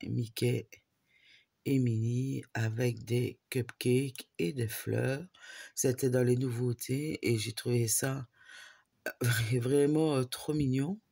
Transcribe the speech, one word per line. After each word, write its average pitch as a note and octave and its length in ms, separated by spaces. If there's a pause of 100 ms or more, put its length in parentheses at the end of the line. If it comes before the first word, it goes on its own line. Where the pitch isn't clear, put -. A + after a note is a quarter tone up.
Mickey A#2+ 640 (960)
et C3+ 120
Minnie A#2+ 640 (120)
avec A2+ 500
des A#2 340 (120)
cupcakes B2+ 760 (100)
et E3 160
des A#2+ 140
fleurs. B2+ 580 (480)
C'était C3 360
dans B2+ 120
les B2 140
nouveautés B2+ 840
et A#2 160
j'ai A2+ 140
trouvé A#2+ 360
ça, C3+ 380 (800)
euh, - 40 (100)
<laughs> A#2+ 400
vraiment, C#3+ 560
euh, C3 80
trop - 300
mignon. C#3+ 440 (140)